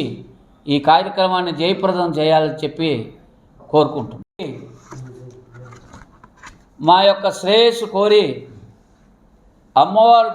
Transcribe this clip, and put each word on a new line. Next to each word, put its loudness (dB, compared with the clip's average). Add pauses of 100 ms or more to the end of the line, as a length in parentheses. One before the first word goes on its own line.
(680)
ఈ 0 (120)
కార్యక్రమాన్ని 0
జయప్రదం -2
చేయాలని 0
చెప్పి -4 (800)
కోరుకుంటున్నాం. -2 (2750)
మా 6 (100)
యొక్క -2 (140)
శ్రేయస్సు 2
కోరి 4 (1500)
అమ్మవారి 4